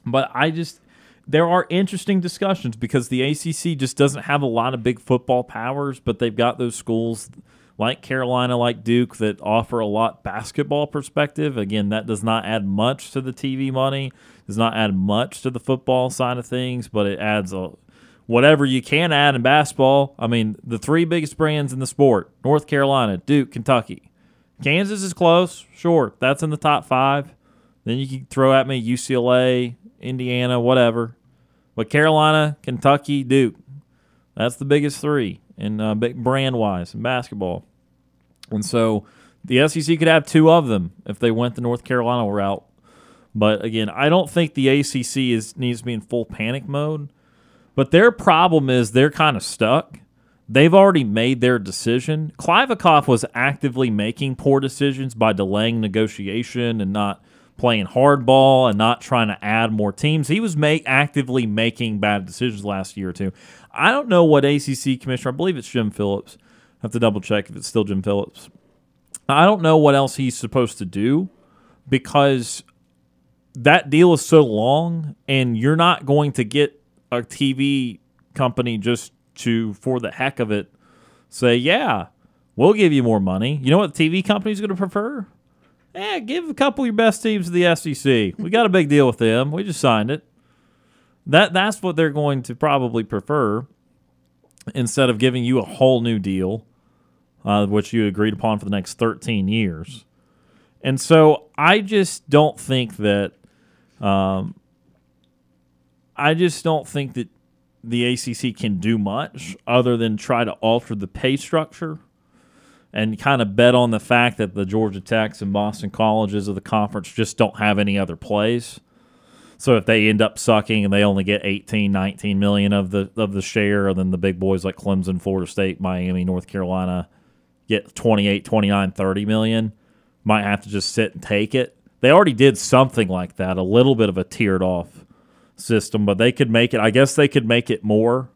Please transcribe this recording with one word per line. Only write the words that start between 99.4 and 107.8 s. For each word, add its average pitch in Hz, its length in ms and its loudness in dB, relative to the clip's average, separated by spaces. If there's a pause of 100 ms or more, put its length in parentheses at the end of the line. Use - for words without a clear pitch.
years. 104 580 -4 (800)
And 131 180 -2
so 156 440 6 (120)
I 180 240 4
just 196 500 -2
don't 147 280 4
think 127 380 -4
that, 101 360 -2 (680)
um, 98 540 -2 (1600)
I 151 180 2
just 170 300 0
don't 156 240 -2
think 135 260 -8
that 120 140 -6 (560)